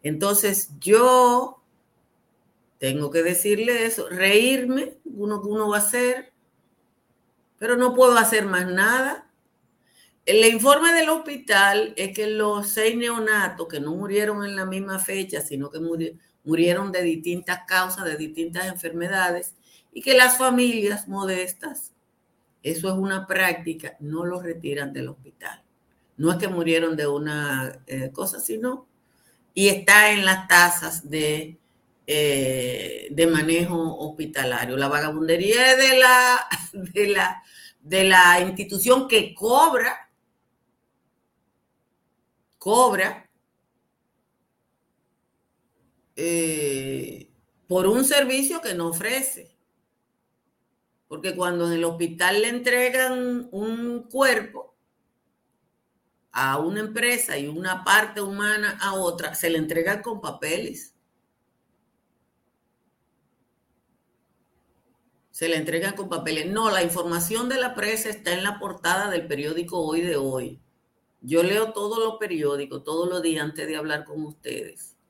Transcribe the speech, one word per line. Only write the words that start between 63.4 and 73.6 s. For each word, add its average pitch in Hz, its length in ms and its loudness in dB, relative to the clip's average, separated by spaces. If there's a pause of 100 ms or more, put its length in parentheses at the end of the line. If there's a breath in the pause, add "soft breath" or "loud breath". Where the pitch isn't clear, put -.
Se 165 180 -4
le 180 80 2
entregan - 380 -4
con 185 120 -10
papeles. 160 380 -6
No, 214 240 -2
la 190 140 0
información 175 680 -4
de 262 80 -2
la 254 160 -4
presa 220 340 -4
está 202 240 -6
en 185 120 -4
la 202 160 -4
portada 196 500 -4
del 165 180 -6
periódico 160 540 -6
Hoy 160 200 -2
de 175 140 -2
Hoy. 131 460 -6 (580)
Yo 165 240 0
leo 220 300 0
todos 214 260 -6
los 220 200 -2
periódicos, 143 680 -6
todos 165 240 -2
los 180 120 -4
días 160 220 -2
antes 151 240 -8